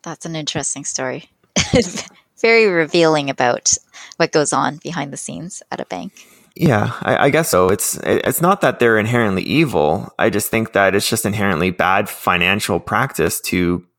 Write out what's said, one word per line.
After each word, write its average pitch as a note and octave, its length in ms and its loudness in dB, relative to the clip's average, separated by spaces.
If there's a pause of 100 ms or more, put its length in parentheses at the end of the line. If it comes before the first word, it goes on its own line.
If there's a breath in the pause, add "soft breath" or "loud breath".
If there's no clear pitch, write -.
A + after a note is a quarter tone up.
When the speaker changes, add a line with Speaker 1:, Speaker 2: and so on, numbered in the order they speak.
Speaker 1:
That's D#3+ 240 -14
an E3+ 100 -8
interesting D3 480 -6
story. C3 460 -8 (440)
<laughs> - 680 -4
Very A3+ 260 4
revealing D#3+ 640 2
about B2 420 0 (440 loud breath)
what E3 140 0
goes D3 220 2
on C#3+ 240 -2
behind D3+ 340 -8
the C#3+ 60 -14
scenes - 540 -14
at - 100 -8
a - 40 -8
bank. - 280 -12 (420 loud breath)
Speaker 2:
Yeah, A#2 460 2
I, - 240 2
I C#3 40 4
guess D#3 200 0
so. F2+ 200 4
It's, - 280 -2
it, - 280 -2
it's - 160 -2
not F#3 200 2
that C3+ 180 0
they're A#2 180 4
inherently G#2+ 460 0
evil. G2+ 760 0
I G#2+ 100 2
just G2 200 -2
think A2+ 240 -2
that F#2+ 220 4
it's G2+ 140 0
just - 160 -2
inherently G2 460 0
bad F#2 380 0
financial F#2 680 0
practice G#2+ 640 -2
to F2 440 -2 (140)